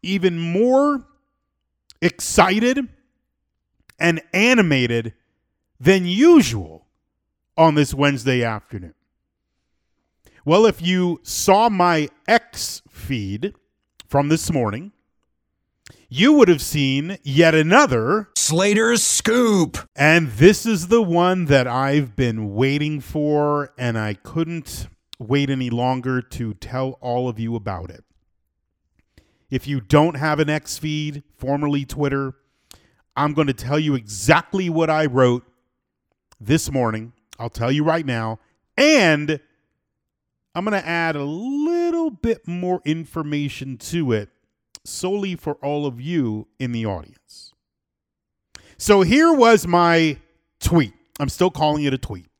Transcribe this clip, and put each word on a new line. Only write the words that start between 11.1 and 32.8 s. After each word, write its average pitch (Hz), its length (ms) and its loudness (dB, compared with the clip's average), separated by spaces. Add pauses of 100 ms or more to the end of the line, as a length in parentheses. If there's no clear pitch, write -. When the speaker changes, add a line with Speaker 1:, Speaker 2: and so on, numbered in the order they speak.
Speaker 1:
saw 208 480 2
my 175 400 0 (180)
X - 600 -2
feed 113 640 -8 (540)
from 143 220 0
this 156 220 0
morning, 127 400 -4 (1160)
you 202 240 4
would 262 140 8
have 170 140 4
seen 147 600 -2
yet 156 320 4
another 160 840 2
Speaker 2:
Slater's 208 680 0
Scoop. 220 720 0 (180)
Speaker 1:
And 151 360 2
this 160 340 6
is 180 220 -2
the 233 160 4
one 175 420 0
that 135 220 4
I've 135 480 -2
been 110 400 -4
waiting 143 440 -2
for, 147 760 -2
and 120 180 -4
I 107 200 -4
couldn't - 720 -10 (320)
wait 135 300 -2
any 131 200 -4
longer 127 520 -2
to 113 340 -8
tell 131 440 -8
all 123 300 -4
of 110 100 -10
you 113 160 -6
about 95 340 -10
it. - 140 -20 (1500)
If 135 180 -6
you 143 120 -4
don't 147 360 4
have 151 240 -2
an 151 100 0
X 151 280 -6
feed, 151 460 -6 (140)
formerly 143 480 -4
Twitter, 139 480 -6 (840)